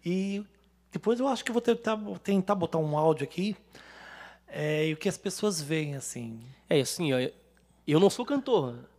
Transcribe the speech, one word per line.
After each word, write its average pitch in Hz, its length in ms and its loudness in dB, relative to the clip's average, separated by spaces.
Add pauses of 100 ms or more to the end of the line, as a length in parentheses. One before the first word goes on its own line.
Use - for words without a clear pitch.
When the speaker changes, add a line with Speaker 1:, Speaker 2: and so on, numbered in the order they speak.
Speaker 1:
e 196 360 -2 (520)
depois 226 260 0
eu 269 80 0
acho 262 160 -2
que - 80 -4
eu - 20 -4
vou 233 80 2
tentar, 226 380 0 (240)
tentar 196 320 2
botar 170 220 -2
um 151 200 0
áudio 156 280 4
aqui, 196 300 -4 (920)
é, 151 400 0
e 160 60 -2
o 156 40 -6
que 196 120 -2
as - 80 -4
pessoas 196 440 -2
veem, 147 340 -2
assim. 117 440 -10 (300)
Speaker 2:
É, 160 120 6
assim, 139 320 0
ó, 127 40 2 (720)
eu 151 120 6
não 196 100 8
sou 240 160 -2
cantor. 220 500 0 (240)